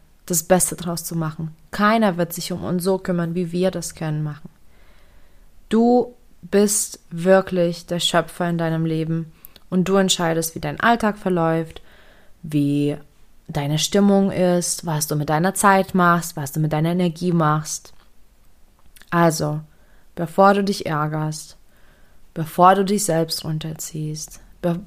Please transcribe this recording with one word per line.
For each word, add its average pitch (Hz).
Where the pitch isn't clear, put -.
das 175
Beste 180
draus 175
zu 170
machen. 160
Keiner 208
wird 170
sich 175
um 170
uns 170
so 190
kümmern, 170
wie 175
wir 185
das 175
können 151
machen. 147
Du 233
bist -
wirklich 175
der 175
Schöpfer 170
in 170
deinem 160
Leben 160
und 185
du 190
entscheidest, 165
wie 165
dein 147
Alltag 220
verläuft, 165
wie 143
deine 151
Stimmung 196
ist, 175
was 151
du 151
mit 147
deiner 170
Zeit 190
machst, 175
was 143
du 156
mit 156
deiner 156
Energie 175
machst. 156
Also, 156
bevor 196
du 202
dich 196
ärgerst, 156
bevor 175
du 196
dich 202
selbst 165
runterziehst, 156
be-, 175